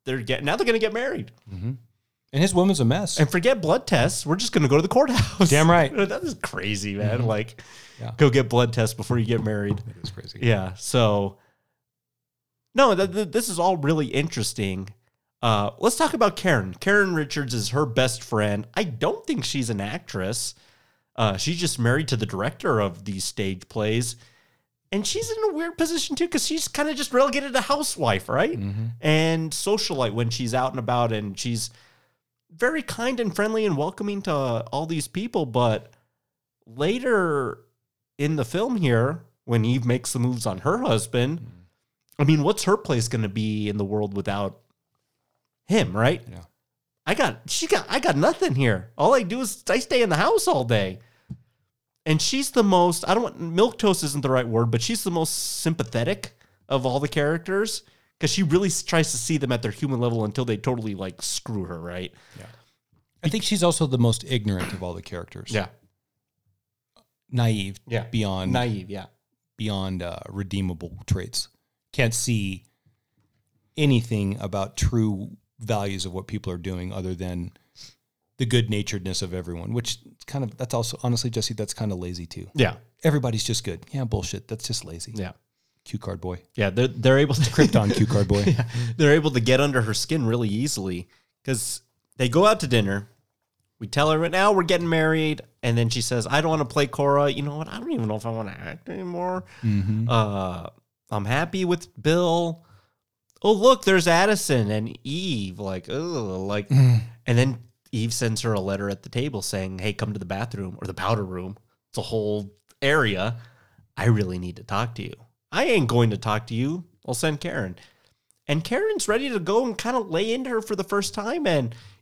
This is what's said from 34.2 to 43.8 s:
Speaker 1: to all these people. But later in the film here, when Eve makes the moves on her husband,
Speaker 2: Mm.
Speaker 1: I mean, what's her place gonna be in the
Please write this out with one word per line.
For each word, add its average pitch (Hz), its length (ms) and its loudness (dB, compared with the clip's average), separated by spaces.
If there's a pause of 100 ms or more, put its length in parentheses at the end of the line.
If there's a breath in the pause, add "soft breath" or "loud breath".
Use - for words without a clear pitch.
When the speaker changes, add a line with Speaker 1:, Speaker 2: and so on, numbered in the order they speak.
Speaker 1:
to 180 100 -4
all 135 540 -2
these 165 200 -4
people. 196 380 -2
But 117 480 0 (720)
later 170 920 0 (580)
in 151 200 0
the 139 60 0
film 226 340 0
here, 139 460 2 (220)
when 117 180 2
Eve 120 220 2
makes 123 260 0
the 131 80 -2
moves 120 260 0
on 95 140 -2
her 175 200 0
husband, 127 600 0
Speaker 2:
Mm. - 60 -12 (720)
Speaker 1:
I 147 80 2
mean, 151 180 6
what's 202 200 2
her 190 120 4
place 123 320 -2
gonna 113 220 -2
be 107 400 -2
in 104 80 -4
the 104 80 0